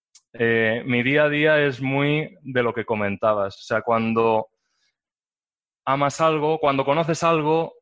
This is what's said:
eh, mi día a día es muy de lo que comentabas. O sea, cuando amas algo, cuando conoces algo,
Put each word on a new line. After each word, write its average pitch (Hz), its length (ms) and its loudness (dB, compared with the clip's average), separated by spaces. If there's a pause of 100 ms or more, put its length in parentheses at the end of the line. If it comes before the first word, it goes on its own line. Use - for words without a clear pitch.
(340)
eh, 117 520 0
mi 123 180 0
día 143 220 2
a 151 40 2
día 147 340 2
es 135 160 -2
muy 143 640 -2
de 123 220 -2
lo 117 100 -2
que 110 120 -6
comentabas. 104 720 -2
O - 20 -20
sea, 110 220 -2
cuando 113 640 0 (1400)
amas 139 360 -2
algo, 156 380 0
cuando 139 240 0
conoces 151 400 0
algo, 160 580 0